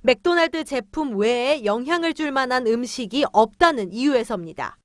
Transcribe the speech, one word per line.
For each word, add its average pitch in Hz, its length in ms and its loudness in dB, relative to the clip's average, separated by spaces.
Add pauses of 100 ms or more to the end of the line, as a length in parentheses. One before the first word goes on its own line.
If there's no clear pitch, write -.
맥도날드 330 600 2
제품 262 540 -6
외에 240 460 0
영향을 302 500 0
줄 302 180 -4
만한 254 340 0
음식이 240 680 -2
없다는 220 600 2
이유에서입니다. 220 920 -2